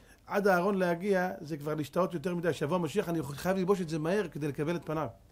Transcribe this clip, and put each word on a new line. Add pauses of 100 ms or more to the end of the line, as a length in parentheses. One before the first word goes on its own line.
(280)
עד
הארון
להגיע, (100)
זה
כבר
להשתאות
יותר
מדי.
שיבוא
המשיח,
אני
חייב
ללבוש
את
זה
מהר
כדי
לקבל
את
פניו." (240)